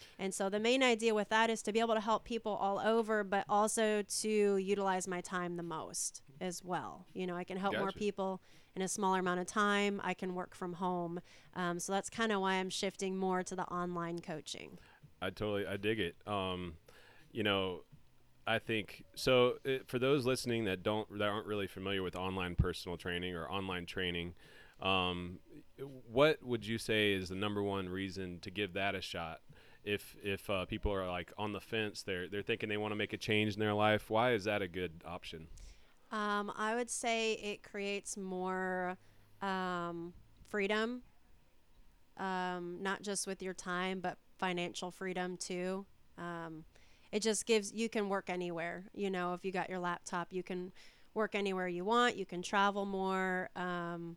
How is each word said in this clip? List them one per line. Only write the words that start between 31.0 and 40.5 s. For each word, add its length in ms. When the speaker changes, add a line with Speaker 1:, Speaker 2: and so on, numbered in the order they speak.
Speaker 2:
like, 300
on 140
the 100
fence, 400
they're, 260
they're 140
thinking 280
they 80
wanna 180
make 180
a 40
change 360
in 60
their 160
life, 340
why 240
is 120
that 180
a 40
good 380
option? 420
Speaker 1:
Um, 460
I 160
would 160
say 440
it 280
creates 560
more, 800
um, 720
freedom, 560